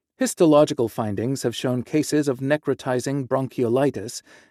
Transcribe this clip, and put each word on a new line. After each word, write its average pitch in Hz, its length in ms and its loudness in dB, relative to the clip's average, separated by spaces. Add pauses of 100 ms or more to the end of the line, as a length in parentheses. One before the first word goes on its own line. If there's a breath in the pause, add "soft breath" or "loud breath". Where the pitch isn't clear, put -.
(160)
Histological 151 720 4
findings 110 540 -4
have 120 120 -2
shown 123 280 -2
cases 147 460 0
of 127 120 -2
necrotizing 135 880 -2
bronchiolitis 127 960 -2 (280 soft breath)